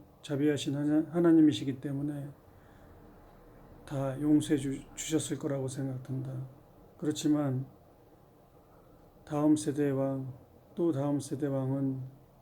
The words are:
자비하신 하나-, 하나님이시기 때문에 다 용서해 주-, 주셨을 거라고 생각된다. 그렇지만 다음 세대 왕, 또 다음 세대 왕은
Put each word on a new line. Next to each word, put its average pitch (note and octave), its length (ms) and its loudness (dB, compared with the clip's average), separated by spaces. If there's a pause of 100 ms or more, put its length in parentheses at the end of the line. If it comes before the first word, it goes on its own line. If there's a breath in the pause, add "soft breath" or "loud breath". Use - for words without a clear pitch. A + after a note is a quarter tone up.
(200)
자비하신 C#3+ 560 0
하나-, D3+ 340 2
하나님이시기 D#3 680 6
때문에 C#3+ 480 -6 (1600 soft breath)
다 C3+ 340 -4
용서해 D3+ 380 4
주-, C3+ 360 -6
주셨을 D3+ 440 -2
거라고 C#3 300 -4
생각된다. C3 600 -6 (680)
그렇지만 D3 680 0 (1600)
다음 D3+ 320 2
세대 C#3+ 320 -2
왕, C3+ 420 -2 (440)
또 E3+ 180 0
다음 C#3+ 260 0
세대 C#3 280 -4
왕은 C3+ 520 -2 (440)